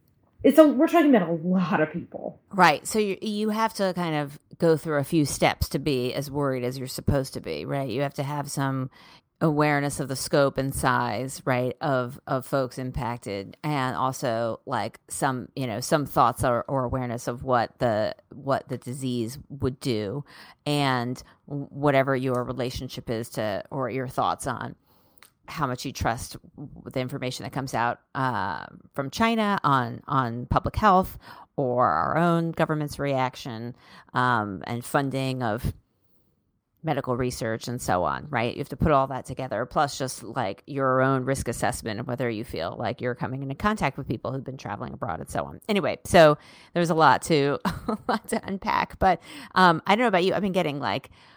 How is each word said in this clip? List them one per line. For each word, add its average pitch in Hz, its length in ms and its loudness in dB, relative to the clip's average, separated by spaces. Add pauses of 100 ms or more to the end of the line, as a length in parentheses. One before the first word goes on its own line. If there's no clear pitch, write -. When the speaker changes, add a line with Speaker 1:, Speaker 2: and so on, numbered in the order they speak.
(440)
Speaker 1:
it's 277 160 8
a, 311 80 12
we're 262 200 4
talking 302 260 6
about 180 160 6
a 170 40 0
lot 170 480 0
of 156 100 0
people. - 480 -10 (120)
Speaker 2:
Right. 175 340 4
So 220 140 -2
you, 202 220 -2
you 214 280 -2
have 220 260 0
to 190 200 0
kind 170 200 0
of 147 240 -4 (200)
go 160 180 6
through 151 220 0
a 139 40 2
few 151 220 2
steps - 440 2
to 160 100 -2
be 127 340 0
as 139 160 -6
worried 135 340 -2
as 127 140 -4
you're 127 100 -8
supposed - 460 -2
to 107 80 -10
be, 78 240 -6
right? 139 240 -4
You 120 120 -2
have 139 140 -2
to 147 80 -4
have 143 280 -6
some 135 400 -2 (480)
awareness 147 600 2
of 135 80 -4
the 135 80 -6
scope 139 420 2
and 135 160 -2
size, 123 720 -2
right, 127 340 0
of, 131 460 -2
of 131 180 -2
folks 135 360 -2
impacted, 120 840 -6
and 131 320 -2
also, 117 720 -2
like, 117 340 -4 (100)
some, 131 460 -2
you 131 120 -4
know, 107 120 -4
some 143 280 0
thoughts 123 360 4
or, 120 240 2
or 131 180 0
awareness 120 420 -4
of 127 160 -6
what 123 340 2
the, 110 380 0 (180)
what 135 340 -2
the 123 120 -6
disease 123 580 -4 (120)
would 135 300 -4
do, 113 460 -4 (400)
and 131 560 0 (260)
w-, 143 220 -8
whatever 135 460 2
your 127 280 -2
relationship 127 680 -6
is 117 180 -4
to, 107 400 -4
or 131 220 -6
your 131 160 -4
thoughts 107 400 -2
on 120 280 -6 (720)
how 151 220 -4
much 127 180 -6
you 131 60 -6
trust - 440 -4 (200)
w-, - 360 -16
the 131 80 -4
information 127 440 -6
that 113 80 -8
comes 135 240 -6
out, 120 240 0 (160)
uh, 101 500 -2 (300)
from 135 160 -4
China 220 520 2
on, 123 440 2
on 123 400 -2
public - 280 0
health 190 400 6 (420)
or 123 280 2
our 78 320 2
own 170 360 2
government's 151 440 -2
reaction, 127 760 -4 (400)
um, 113 500 2
and 120 180 -6
funding 135 600 -2
of 110 320 -2 (1080)
medical 135 340 -2
research 120 500 -4
and 123 140 -6
so 90 220 2
on, 71 260 -4
right? 120 240 -2
You - 60 -8
have 139 100 -8
to 135 80 -10
put 165 140 4
all 135 160 4
that 131 180 -8
together, 127 400 -6
plus 143 320 -2
just, 131 260 -6
like, 104 440 -6
your 131 340 2
own 131 240 2
risk 131 240 -2
assessment 107 500 -2
of - 80 -8
whether 123 220 -2
you 113 160 -4
feel - 320 -6
like 120 240 -4
you're 123 140 -2
coming 131 260 -6
into 139 140 -6
contact 208 420 -2
with 139 100 -8
people 117 240 -4
who've 135 120 -6
been 131 140 -10
traveling - 360 -10
abroad - 260 -6
and 71 100 -12
so - 140 -4
on. 69 240 -14
Anyway, 160 380 0
so 156 320 8 (360)
there's 175 180 2
a - 20 0
lot 151 300 6
to, 143 380 2
<laughs> - 40 -4
a - 320 -4 (100)
lot 233 220 -2
to 240 160 -2
unpack, - 540 -2
but, 185 200 4 (360)
um, 175 300 6
I 196 100 4
don't 240 80 4
know 240 40 4
about 185 160 4
you. 190 100 2
I've - 80 0
been 196 120 0
getting, 156 260 0
like, 120 300 -4 (280)